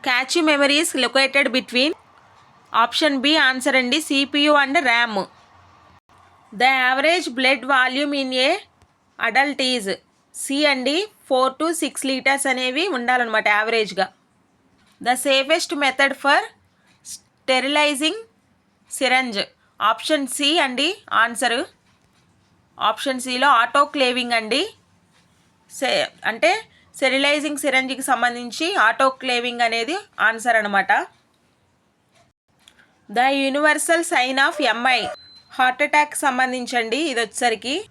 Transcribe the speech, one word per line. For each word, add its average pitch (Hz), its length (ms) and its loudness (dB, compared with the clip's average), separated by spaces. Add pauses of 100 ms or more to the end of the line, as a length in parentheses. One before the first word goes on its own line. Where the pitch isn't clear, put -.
Cache 262 420 0
memory 285 340 4
is - 80 -2 (140)
located 269 420 2 (100)
between. 254 360 0 (920)
ఆప్షన్ 277 400 0
బి 294 80 4 (160)
ఆన్సర్ 262 320 0
అండి. 247 200 0
సీపీయూ 285 520 0 (120)
and 269 120 -2 (120)
ర్యామ్. 233 320 0 (1400)
The 254 100 4 (200)
average 311 380 0 (100)
blood 262 240 2 (120)
volume 262 480 0
in 262 100 -4 (140)
a 302 40 2 (800)
adult 269 320 0 (160)
is. 202 100 -4 (580)
సి 285 280 0
అండి. 262 240 -2 (320)
ఫోర్ 262 320 2
to 320 80 0 (140)
సిక్స్ - 280 -6
లీటర్స్ 269 420 -2
అనేవి 254 340 -2 (100)
ఉండాలన్నమాట 233 520 0 (100)
యావరేజ్గా. 214 480 -2 (1000)
The 247 80 2 (100)
safest 277 460 0 (140)
method 269 280 0 (120)
for 285 140 4 (720)
sterilizing 294 1040 -2 (840)
syringe. 254 420 0 (500)
ఆప్షన్ 277 360 -2 (100)
సి 294 140 0 (160)
అండి 262 220 -2 (360)
ఆన్సర్. 233 340 -2 (1300)
ఆప్షన్ 254 360 -4
సిలో 254 240 2 (120)
ఆటోక్లేవింగ్ 247 800 0
అండి. 226 220 -2 (1160)
సె-, - 300 0 (220)
అంటే 226 200 2 (440)
స్టెరిలైజింగ్ 285 680 0
సిరంజికి 262 480 -2
సంబంధించి 240 560 -2 (220)
ఆటోక్లేవింగ్ 247 800 -2
అనేది 233 300 -2 (320)
ఆన్సర్ 226 320 0
అనమాట. 202 320 0 (2250)
The 247 100 2 (220)
universal 302 520 2 (120)
sign 262 340 0
of 330 100 -2 (160)
ఎంఐ, 240 280 0 (560)
హార్ట్ 254 300 0
అటాక్ 294 380 0
సంబంధించండి 254 760 -2 (120)
ఇది 233 80 -2
వచ్చేసరికి. 233 560 -4 (140)